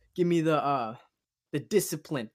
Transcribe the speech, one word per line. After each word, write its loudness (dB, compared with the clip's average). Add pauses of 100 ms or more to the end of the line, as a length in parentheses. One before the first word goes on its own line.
(160)
give 2
me 2
the, 2
uh, -2 (560)
the -2
discipline, -2